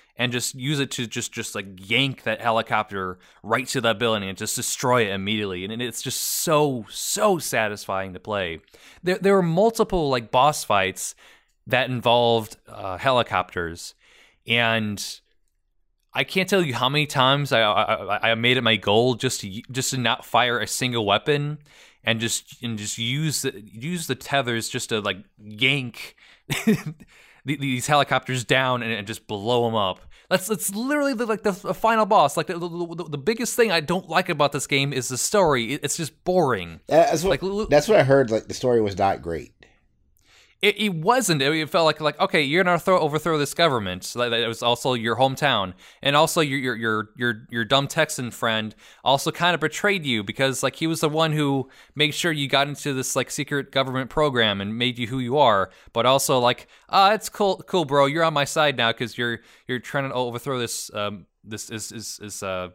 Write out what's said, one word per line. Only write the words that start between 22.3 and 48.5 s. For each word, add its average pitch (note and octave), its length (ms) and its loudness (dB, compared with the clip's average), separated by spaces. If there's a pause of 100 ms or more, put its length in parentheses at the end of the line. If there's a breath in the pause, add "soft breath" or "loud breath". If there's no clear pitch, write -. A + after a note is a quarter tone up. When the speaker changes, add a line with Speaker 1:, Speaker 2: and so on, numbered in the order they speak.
Speaker 1:
and A#2 140 -6
just G#2 220 -8
use C3+ 440 -2
the, A2 200 -6 (100)
use D#3+ 360 -6
the B2+ 80 -2
tethers A#2+ 520 -2
just - 200 -6
to, A2 120 0
like, G2 180 -2 (200)
yank A#2+ 800 -4 (320 soft breath)
<laughs> - 0 -
the, D#3+ 480 0 (480 soft breath)
these C3+ 420 -4
helicopters C3 580 2
down B2+ 380 2
and, A2+ 100 -4
and G#2 140 -6
just G#2+ 220 -10
blow A2+ 400 0
'em A2+ 80 -2
up. F#2+ 240 0 (280 soft breath)
That's, F#3 200 0
that's G3 260 -4
literally C#4 400 0
the, A3+ 120 -4
like, G#3+ 180 -2
the, G#3 80 0
the F#3 220 -6
final A3 320 2
boss. F#3 300 4
Like, D#3+ 120 -2
the, F3 100 -6
the, F3 100 -6
the, E3+ 420 -8
the C#3+ 80 -6
biggest A3+ 360 -2
thing A#3 160 4
I E3+ 80 2
don't F3 300 -2
like F3 200 0
about D3 220 2
this C#3 160 -6
game C#3 260 0
is A#2+ 160 -4
the B2+ 100 -6
story. C#3 560 2
It, D3+ 100 -6
it's - 120 -4
just - 280 -8
boring. A#2 640 0
Speaker 2:
Yeah, D#3 180 6
that's D#3 160 2
what, F#3+ 80 2
Speaker 1:
Like, C#3 140 0
l-, G3+ 220 -4
Speaker 2:
that's C#3+ 200 4
what G#3 120 6
I D3 40 8
heard. C3 300 4
Like, - 160 -2
the - 60 -10
story A#2+ 260 2
was G2 180 -2
not G2 240 0
great. E2 300 -8 (1120 soft breath)
Speaker 1:
It, G#3 160 2
it G3+ 160 0
wasn't. F3 460 2
It, C#3+ 140 2
it D#3 160 -2
felt E3+ 160 4
like, D#3 160 2
like, D3+ 180 0
okay, F3+ 220 2
you're D3+ 200 2
gonna F3 160 2
throw, F#3 200 4
overthrow D#3 400 0
this C#3+ 160 -2
government. G#2+ 600 0
Like, A#2+ 140 0
that A#2 180 0
was A2+ 160 -6
also A#2+ 300 2
your A2+ 240 -2
hometown, C3 560 0 (300 soft breath)
and C#3 120 2
also D#3+ 280 4
your, C#3+ 160 -2
your, B2+ 180 -4
your, A2 400 -2
your, A#2+ 320 -2
your A#2 160 -2
dumb C#3 240 2
Texan C#3 420 -2
friend A2 440 -2 (280 soft breath)